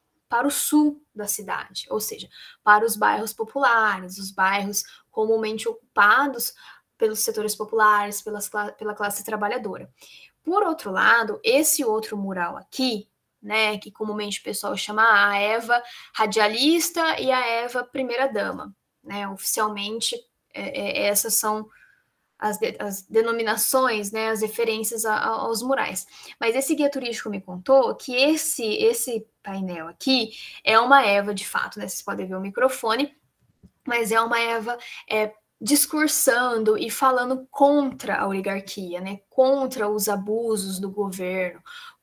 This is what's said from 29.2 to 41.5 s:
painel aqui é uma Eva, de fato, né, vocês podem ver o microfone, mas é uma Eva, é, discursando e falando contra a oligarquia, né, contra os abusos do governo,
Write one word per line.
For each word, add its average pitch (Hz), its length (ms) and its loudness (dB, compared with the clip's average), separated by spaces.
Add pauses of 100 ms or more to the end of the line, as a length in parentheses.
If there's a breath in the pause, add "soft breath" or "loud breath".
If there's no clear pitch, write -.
painel 185 460 -8
aqui 233 440 -2 (320 loud breath)
é 220 160 4
uma 254 240 8
Eva, 202 300 2
de 190 120 -8
fato, - 320 -6
né, 196 80 -8
vocês - 140 -10
podem 202 260 -6
ver 185 100 -6
o 190 40 -4
microfone, 233 720 0 (720)
mas 233 240 0
é 226 100 4
uma 233 200 2
Eva, 233 360 -2 (320 loud breath)
é, 214 240 0 (280)
discursando 247 1160 2
e 226 140 -4
falando 262 600 0
contra 285 680 2
a 202 100 0
oligarquia, 196 720 -6
né, 196 200 -8 (100)
contra 262 580 2
os 214 200 -2
abusos 202 720 -2
do 190 120 -6
governo, 185 720 -4 (400 loud breath)